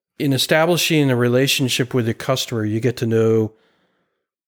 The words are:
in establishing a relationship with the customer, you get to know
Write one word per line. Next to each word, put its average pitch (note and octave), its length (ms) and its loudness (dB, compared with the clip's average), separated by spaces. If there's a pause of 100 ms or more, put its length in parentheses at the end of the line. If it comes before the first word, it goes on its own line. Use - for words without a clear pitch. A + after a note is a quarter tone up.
(160)
in C#3+ 160 -2
establishing D#3 800 2
a B2 60 2
relationship B2+ 760 0
with A#2+ 140 0
the A2+ 80 -2
customer, B2 500 -4
you G#2+ 140 -2
get A#2 200 -2
to A#2+ 80 -4
know A2 460 2 (960)